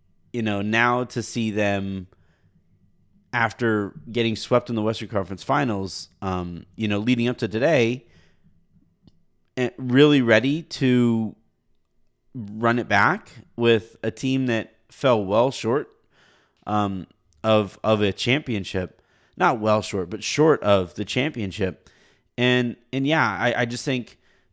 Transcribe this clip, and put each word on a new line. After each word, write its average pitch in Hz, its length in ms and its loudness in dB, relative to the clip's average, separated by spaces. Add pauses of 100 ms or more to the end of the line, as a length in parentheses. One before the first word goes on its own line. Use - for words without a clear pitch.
(320)
you 120 100 -4
know, 104 200 -2
now 120 420 2
to 120 180 -6
see 110 280 -4
them 98 560 -2 (1300)
after 110 640 0 (160)
getting 113 240 0
swept 120 340 0
in 117 80 -4
the 107 60 -2
Western 107 260 -4
Conference 98 340 -6
Finals, 113 640 -4 (120)
um, 90 460 -6 (100)
you 110 120 -4
know, 104 100 -2
leading 117 300 0
up 123 100 -4
to 117 100 -2
today, 123 580 0 (1500)
eh, 123 220 -2
really 135 420 6
ready 120 420 2
to 120 760 0 (1000)
run 117 440 -2
it 117 100 -6
back 110 420 2 (260)
with 117 460 2
a 113 80 -4
team 131 360 -2
that 113 280 -4 (160)
fell 117 340 2
well 113 280 2
short, 127 360 -2 (800)
um, 101 400 -2 (360)
of, 107 400 2
of 107 200 2
a 101 100 2
championship. 104 880 -4 (360)
Not 143 240 0
well 107 200 2
short, 92 300 -6
but 101 120 -10
short 151 400 2
of 98 320 2
the 107 100 -6
championship. 107 840 -4 (480)
And, 123 400 2 (160)
and 135 140 -2
yeah, 135 320 2
I, 120 240 -2
I - 20 -2
just 120 200 -8
think 127 340 -6 (340)